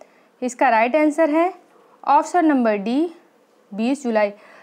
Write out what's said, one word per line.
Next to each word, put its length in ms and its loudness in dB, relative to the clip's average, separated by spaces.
इसका 260 -2
राइट 280 2
आंसर 340 0
है 240 0
ऑप्शन 380 2
नंबर 300 2
डी, 340 -4
बीस 300 -4
जुलाई। 280 -2